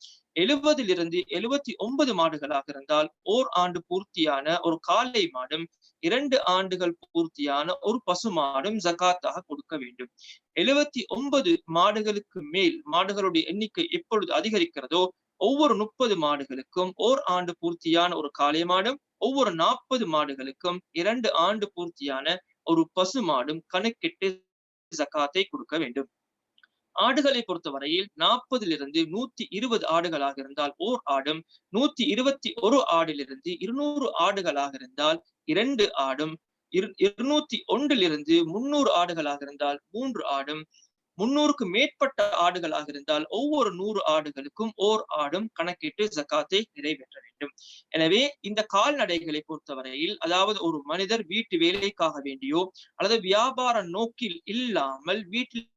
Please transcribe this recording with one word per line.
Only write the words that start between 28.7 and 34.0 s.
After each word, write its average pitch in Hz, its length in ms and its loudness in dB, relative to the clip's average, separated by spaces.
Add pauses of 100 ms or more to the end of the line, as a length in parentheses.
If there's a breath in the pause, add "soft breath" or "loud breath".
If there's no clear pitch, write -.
நூத்தி 208 440 -6
இருபது 220 380 -2
ஆடுகளாக 160 480 0
இருந்தால் 139 420 -6
ஓர் 233 260 -2
ஆடும், 143 400 -2 (340 soft breath)
நூத்தி 269 300 2
இருபத்தி 254 460 0
ஒரு 240 380 4
ஆடிலிருந்து 156 680 -2
இருநூறு 269 600 -4